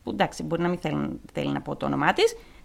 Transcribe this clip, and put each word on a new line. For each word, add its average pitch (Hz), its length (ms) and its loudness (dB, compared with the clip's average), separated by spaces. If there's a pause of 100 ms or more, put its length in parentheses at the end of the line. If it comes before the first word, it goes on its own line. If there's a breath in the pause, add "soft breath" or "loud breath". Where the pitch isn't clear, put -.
που - 60 -6
εντάξει, 190 320 0
μπορεί 165 200 0
να 175 60 2
μην 175 100 0
θέλουν, 147 420 -2 (120)
θέλει 71 200 -2
να 71 80 -2
πω 71 160 -6
το - 100 -2
όνομά 143 260 4
της, 440 240 2 (280 soft breath)